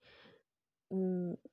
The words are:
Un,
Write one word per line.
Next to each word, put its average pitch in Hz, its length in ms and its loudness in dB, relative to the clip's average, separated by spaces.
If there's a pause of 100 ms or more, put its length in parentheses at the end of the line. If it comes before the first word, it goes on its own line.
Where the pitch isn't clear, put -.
(880)
Un, 180 500 0 (140)